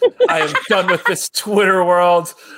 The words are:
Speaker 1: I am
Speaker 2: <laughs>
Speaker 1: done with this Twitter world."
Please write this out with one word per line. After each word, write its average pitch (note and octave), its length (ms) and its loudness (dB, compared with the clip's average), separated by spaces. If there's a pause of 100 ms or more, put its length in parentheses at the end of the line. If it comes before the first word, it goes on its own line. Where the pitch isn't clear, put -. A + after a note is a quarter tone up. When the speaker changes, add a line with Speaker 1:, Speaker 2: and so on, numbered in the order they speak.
(300)
Speaker 1:
I D#3+ 120 2
am D#3+ 200 -4
Speaker 2:
<laughs> - 60 -14
Speaker 1:
done F#3 200 0
with - 160 -2
this - 260 -4
Twitter F#3+ 560 0
world." F3 480 2 (240)